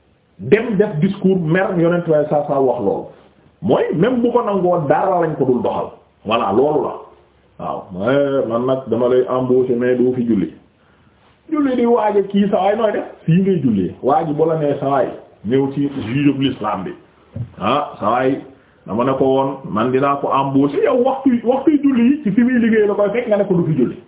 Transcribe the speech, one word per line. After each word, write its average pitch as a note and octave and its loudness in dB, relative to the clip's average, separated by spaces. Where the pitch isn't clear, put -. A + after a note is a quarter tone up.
Dem G#3+ 0
def G3+ 0
discours, F#3+ 0
mer E3+ 0
Yonent E3+ 0
bi E3 2
saa D3 0
saa C#3+ -2
wax B2 2
loolu. F2+ -2
Mooy, D#3 2
même A#3 0
bu A#3+ 2
ko A#3 2
nangoo, F3 0
dara D3+ 2
lañ D#3 -2
ko C#3 -2
dul A#2+ 2
doxal. G2 -4
Voilà, A2+ -2
loolu C#3 2
la. - -8
Waaw, D#2 -8
"Ouais, C3+ 0
man A#2+ -2
nag C3 0
dama A#2+ 0
lay B2+ 4
embaucher, B2+ 0
mais B2 0
doo B2 2
fi B2 -2
julli." G2 -2
Julli C#4 0
di A#3+ 2
waaj G#3+ 2
a G3 4
kii, G3+ 0
sa G#3+ 2
waay G#3 2
nooy A3 0
def? - -4
Fii E3 4
ngay F#3 0
jullee. F#2+ 0
Waa D3 2
ji F#3+ -4
bu D#3 0
la D#3+ 0
nee, D3 -2
sa C3+ -4
waay, C3+ 0
ñëw C3+ 0
ci C#3+ -2
juge C#3 0
de C3+ -4
l'islam G#2 -4
bi. D2 -10
"Ah, B2 -2
sa G2+ -2
waay, C3 0
dama A#2 -2
ne C3+ 0
ko C3+ 2
woon, C3+ 2
man A#2 -2
dinaa C#3 0
ko B2+ -4
embaucher." C#3 0
Yow B3 2
waxtu, C4 0
waxtu C4+ 2
julli B3+ 2
yi D4 -2
ci G#3 -2
fi G#3+ 2
muy B3 2
liggéey A3 4
la G3+ 0
koy G3+ 2
fekk, A#3 -2
nga G#3 2
ne G3+ 2
ko F#3 0
du E3+ 2
fi D3 0
julli. - 0